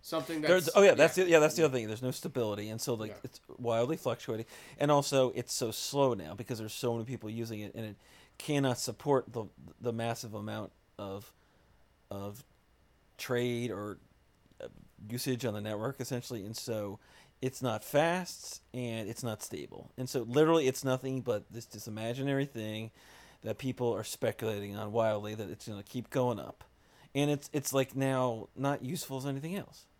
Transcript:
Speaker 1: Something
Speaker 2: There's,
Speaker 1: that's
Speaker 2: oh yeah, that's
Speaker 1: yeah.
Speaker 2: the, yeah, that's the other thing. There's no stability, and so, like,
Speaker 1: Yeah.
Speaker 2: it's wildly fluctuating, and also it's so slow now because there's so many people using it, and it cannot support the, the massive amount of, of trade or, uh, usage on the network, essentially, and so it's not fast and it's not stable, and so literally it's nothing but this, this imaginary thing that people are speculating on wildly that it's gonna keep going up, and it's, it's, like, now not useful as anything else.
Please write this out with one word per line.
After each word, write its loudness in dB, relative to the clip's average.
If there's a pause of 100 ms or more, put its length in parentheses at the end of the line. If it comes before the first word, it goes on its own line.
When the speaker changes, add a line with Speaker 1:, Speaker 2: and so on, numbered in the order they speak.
Speaker 1:
Something -4
Speaker 2:
There's, 6
Speaker 1:
that's 4
Speaker 2:
oh 12
yeah, 12
that's 8
Speaker 1:
yeah. 4
Speaker 2:
the, 2
yeah, 12
that's 8
the 6
other 4
thing. 0
There's -6
no 0
stability, -2
and -6
so, -2
like, -4
Speaker 1:
Yeah. -14
Speaker 2:
it's -14 (180)
wildly 2
fluctuating, -4 (340)
and 2
also 4
it's -6
so -2
slow 2
now -8
because -8
there's -8
so -2
many -2
people -8
using -6
it, -12
and -8
it -12 (420)
cannot 2
support 0
the, -6 (340)
the -2
massive -4
amount -8 (260)
of, -10 (760)
of -10 (720)
trade 0
or, -6 (600)
uh, -12 (400)
usage -2
on 0
the -6
network, -4
essentially, -6
and -8
so -6 (440)
it's -4
not -2
fast 0 (100)
and -4
it's -8
not -4
stable, -10
and -6
so -2
literally 6
it's -2
nothing 0
but -2
this, -12
this -14
imaginary -2
thing -8 (520)
that -6
people 0
are -4
speculating -2
on -6
wildly 2
that -8
it's -12
gonna -10
keep -8
going 2
up, -12 (500)
and 2
it's, -2
it's, -2
like, 2
now 0
not -2
useful -6
as -6
anything -4
else. -12 (140)